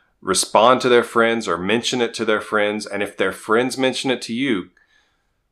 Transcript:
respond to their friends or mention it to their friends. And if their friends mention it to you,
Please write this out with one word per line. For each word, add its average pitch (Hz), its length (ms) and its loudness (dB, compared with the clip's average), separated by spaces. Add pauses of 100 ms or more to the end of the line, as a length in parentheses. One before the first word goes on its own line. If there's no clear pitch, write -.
(220)
respond 107 600 4
to 131 80 2
their 120 140 6
friends 113 440 0
or 87 100 0
mention 117 440 -2
it 117 140 -2
to 117 100 -6
their 107 160 0
friends. 104 440 -2
And 101 160 -6
if 98 160 -8
their 95 140 0
friends 117 460 -2
mention 131 340 -2
it 120 120 -4
to 113 100 -10
you, 113 360 -4 (840)